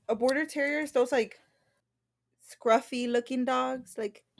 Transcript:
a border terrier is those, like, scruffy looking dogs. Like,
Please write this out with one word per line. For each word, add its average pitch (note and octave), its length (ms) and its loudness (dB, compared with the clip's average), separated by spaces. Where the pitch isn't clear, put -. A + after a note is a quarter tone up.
a A3+ 80 0
border C4 300 2
terrier D4 340 -2
is D4 120 -4
those, B3 200 2
like, A#3+ 280 0
scruffy A#3+ 640 2
looking A#3+ 340 0
dogs. B3+ 520 -2
Like, G#3 260 -8